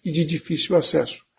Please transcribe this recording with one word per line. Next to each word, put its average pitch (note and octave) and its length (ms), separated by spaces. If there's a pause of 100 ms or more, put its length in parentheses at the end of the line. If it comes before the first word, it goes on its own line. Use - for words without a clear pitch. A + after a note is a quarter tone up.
e F3+ 40
de D#3+ 140
difícil D#3+ 540
acesso. - 480 (140)